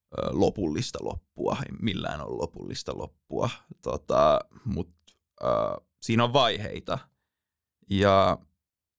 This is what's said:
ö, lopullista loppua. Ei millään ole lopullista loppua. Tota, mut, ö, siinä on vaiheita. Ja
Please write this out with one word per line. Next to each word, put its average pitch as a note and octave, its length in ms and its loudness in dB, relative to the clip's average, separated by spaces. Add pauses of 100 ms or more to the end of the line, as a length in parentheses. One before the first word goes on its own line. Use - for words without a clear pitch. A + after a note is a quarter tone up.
(180)
ö, - 140 -2
lopullista D#2+ 680 -2
loppua. - 640 -6
Ei - 160 -12
millään - 400 -4
ole A#1+ 160 -8
lopullista - 600 -8
loppua. - 520 -4 (320)
Tota, C#2 580 2 (260)
mut, E2 300 -6 (460)
ö, - 40 -2 (560)
siinä A#2 220 2
on A#2+ 100 0
vaiheita. A2 680 0 (920)
Ja G2 480 6 (600)